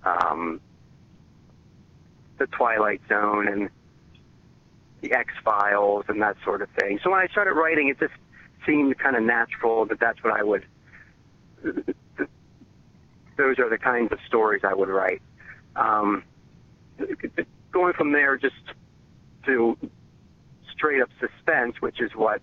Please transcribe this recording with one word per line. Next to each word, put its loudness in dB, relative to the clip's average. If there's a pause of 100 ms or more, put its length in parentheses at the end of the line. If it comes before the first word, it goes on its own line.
um, -2 (1800)
The 0
Twilight 0
Zone 2
and -4 (1300)
The -2
X-Files 2
and -2
that 0
sort -2
of -8
thing. -4
So 0
when 2
I 0
started 0
writing, 0
it -4
just -4 (520)
seemed 2
kind 0
of 2
natural 0
that -6
that's -2
what 0
I -2
would, 0 (2750)
those 2
are 2
the -2
kinds 0
of -6
stories 2
I 2
would 0
write. 0 (540)
Um, 2 (1500)
going 2
from 0
there 2
just -2 (920)
to 2 (920)
straight 0
up 2 (100)
suspense, -2
which -4
is -2
what 0